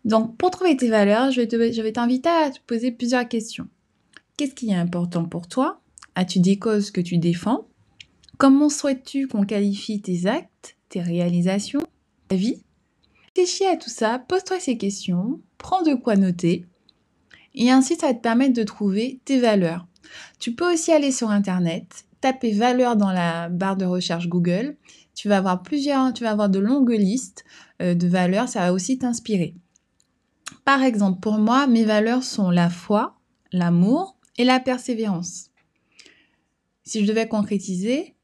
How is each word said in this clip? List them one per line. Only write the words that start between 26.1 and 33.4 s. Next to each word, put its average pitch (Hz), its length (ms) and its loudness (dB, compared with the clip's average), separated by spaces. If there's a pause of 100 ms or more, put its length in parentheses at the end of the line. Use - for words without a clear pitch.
tu 240 120 -8
vas 220 80 0
avoir 208 180 0
de 190 80 2
longues 240 320 2
listes, 220 540 -2 (360)
euh, 175 140 0
de 175 140 2
valeurs, 185 400 2
ça 240 120 -6
va 180 120 2
aussi 190 260 -2
t'inspirer. 233 560 -2 (1120)
Par 269 180 4
exemple, 202 380 2
pour 214 180 -2
moi, 240 280 2
mes 226 180 4
valeurs 214 400 2
sont 196 260 0
la 175 180 4
foi, 208 480 -2 (360)